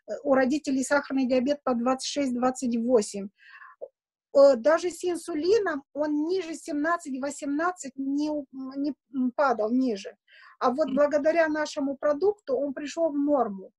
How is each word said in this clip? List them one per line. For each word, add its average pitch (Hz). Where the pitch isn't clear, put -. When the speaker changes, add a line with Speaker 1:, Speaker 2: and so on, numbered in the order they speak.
Speaker 1:
э, -
у 277
родителей 262
сахарный 277
диабет 254
по 254
двадцать 254
шесть, 269
двадцать 240
восемь. 220
Э, 277
даже 330
с -
инсулином 339
он 294
ниже 339
семнадцать, 302
восемнадцать 285
не 277
у-, 294
не, 285
м, 254
падал 226
ниже. 240
А 254
вот 277
Speaker 2:
Мгм. 262
Speaker 1:
благодаря 302
нашему 302
продукту 302
он 285
пришёл 311
в 285
норму. 226